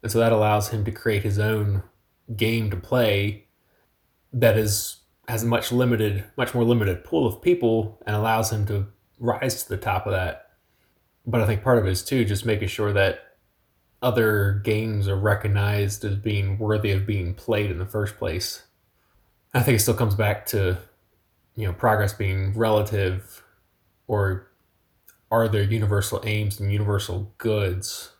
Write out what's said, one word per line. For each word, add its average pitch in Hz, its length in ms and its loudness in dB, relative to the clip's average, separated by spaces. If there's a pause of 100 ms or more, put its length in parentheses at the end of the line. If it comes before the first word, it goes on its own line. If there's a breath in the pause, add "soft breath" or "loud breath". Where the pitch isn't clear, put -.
And 107 100 -4
so 110 60 2
that 113 140 4
allows 107 360 2
him 107 160 -2
to 117 80 -4
create 107 300 -2
his 101 160 0
own 104 440 0 (540)
game 113 340 0
to 92 60 -4
play 101 720 0 (840)
that 117 240 4
is, 104 440 -2 (260)
has 117 180 -4
much 117 280 0
limited, 110 520 2 (120)
much 123 180 -2
more 120 100 4
limited 107 380 2
pool 156 240 0
of - 160 -4
people 113 640 2
and 107 80 -2
allows 110 380 0
him 104 140 0
to 101 200 -2 (320)
rise 120 440 -2
to - 60 -12
the 90 80 -6
top 95 300 -2
of 101 60 -2
that. 90 380 -4 (760)
But 117 140 0
I 104 60 2
think 104 160 0
part 127 160 6
of 101 80 2
it 95 40 0
is, 92 120 -2
too, 127 220 0
just 101 220 -2
making 107 220 0
sure 104 240 -2
that 98 280 2 (800)
other 104 640 2
games 107 440 0
are 98 100 0
recognized 101 880 0
as 101 120 -2
being 101 400 -2
worthy 107 360 0
of 98 140 0
being 92 280 -2
played 104 360 -2
in 87 80 -4
the 90 60 -4
first 101 320 -4
place. 90 460 -6 (920)
I 127 80 2
think 123 160 4
it 104 40 2
still 113 140 2
comes 107 200 0
back 104 320 0
to, 92 320 0 (800)
you 107 100 -4
know, 92 80 -2
progress 104 400 2
being 95 420 -2
relative, 104 840 0 (640)
or 98 420 -2 (840)
are 113 180 4
there 104 160 2
universal 101 600 0
aims 107 340 -2
and 101 140 -2
universal 101 640 -2
goods? 101 840 -4